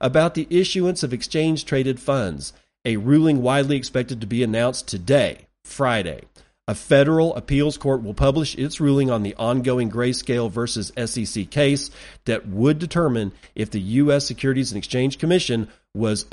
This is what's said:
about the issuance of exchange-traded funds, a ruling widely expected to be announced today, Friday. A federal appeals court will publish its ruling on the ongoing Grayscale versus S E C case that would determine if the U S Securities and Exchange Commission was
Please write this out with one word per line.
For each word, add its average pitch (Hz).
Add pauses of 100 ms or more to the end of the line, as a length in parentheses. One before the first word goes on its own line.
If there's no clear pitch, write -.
about 156
the 165
issuance 180
of 127
exchange-traded 135
funds, 95 (320)
a 117
ruling 143
widely 139
expected 123
to 110
be 117
announced 120
today, 101 (220)
Friday. 107 (440)
A -
federal 160
appeals 143
court 135
will 104
publish 139
its 143
ruling 139
on 110
the 101
ongoing 123
Grayscale 120
versus 113
S 120
E 110
C 98
case 143 (340)
that 110
would 123
determine 147 (220)
if 107
the 107
U 123
S 143
Securities 131
and 104
Exchange 127
Commission 160 (260)
was 107